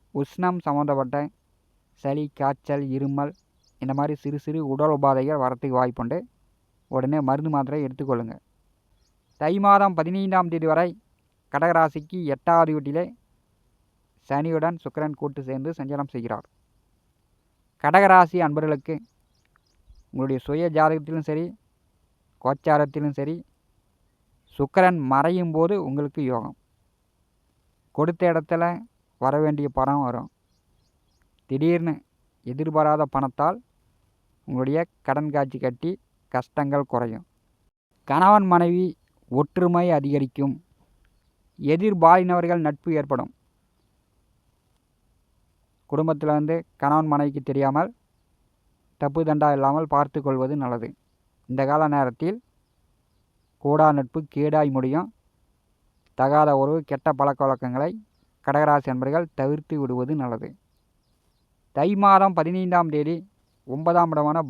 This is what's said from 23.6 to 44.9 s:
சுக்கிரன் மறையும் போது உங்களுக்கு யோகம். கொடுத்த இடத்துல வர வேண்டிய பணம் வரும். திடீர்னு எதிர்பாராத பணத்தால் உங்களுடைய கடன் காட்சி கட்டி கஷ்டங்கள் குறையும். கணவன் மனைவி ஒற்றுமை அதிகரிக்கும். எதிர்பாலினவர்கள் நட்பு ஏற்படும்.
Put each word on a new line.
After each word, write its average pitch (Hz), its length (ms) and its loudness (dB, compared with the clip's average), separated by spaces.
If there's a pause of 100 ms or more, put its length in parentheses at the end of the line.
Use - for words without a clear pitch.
சுக்கிரன் 180 400 2 (140)
மறையும் 165 440 0
போது 170 180 2 (120)
உங்களுக்கு 143 360 -4 (100)
யோகம். 117 240 -6 (1400)
கொடுத்த 165 280 -2 (100)
இடத்துல 160 320 -2 (560)
வர 135 140 0 (100)
வேண்டிய 147 240 -2 (100)
பணம் 139 280 0
வரும். 123 220 -8 (1200)
திடீர்னு 165 440 0 (520)
எதிர்பாராத 151 560 0 (120)
பணத்தால் 147 440 -2 (920)
உங்களுடைய 131 300 -2 (280)
கடன் 147 280 -4
காட்சி 139 300 -2
கட்டி 127 260 -4 (440)
கஷ்டங்கள் 139 580 -2
குறையும். 117 320 -4 (840)
கணவன் 190 440 6
மனைவி 175 340 4 (440)
ஒற்றுமை 175 560 2 (120)
அதிகரிக்கும். 139 560 -2 (1040)
எதிர்பாலினவர்கள் 175 1080 4
நட்பு 147 240 -6 (100)
ஏற்படும். 139 320 -4 (2500)